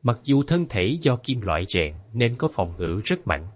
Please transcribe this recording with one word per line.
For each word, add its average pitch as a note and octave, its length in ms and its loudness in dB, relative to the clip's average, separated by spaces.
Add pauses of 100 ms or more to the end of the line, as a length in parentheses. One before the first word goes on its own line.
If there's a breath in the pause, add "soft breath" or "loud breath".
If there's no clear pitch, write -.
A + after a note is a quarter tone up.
Mặc A#2 220 2
dù C#3 180 4
thân E3+ 260 2
thể G#2+ 340 0
do B2+ 140 4
kim B2 240 -4
loại F2 280 0
rèn D#2+ 240 0 (200)
nên A#2+ 240 2
có D#3 180 -2
phòng E2+ 240 -2
ngự F2 260 -2
rất F3+ 220 -2
mạnh D#2 180 0 (120)